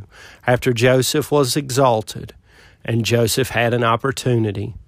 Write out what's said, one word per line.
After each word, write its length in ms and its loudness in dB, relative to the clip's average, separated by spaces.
After 260 2
Joseph 580 2
was 260 2
exalted 800 -2
and 200 -2
Joseph 460 0
had 240 0
an 100 0
opportunity, 880 -2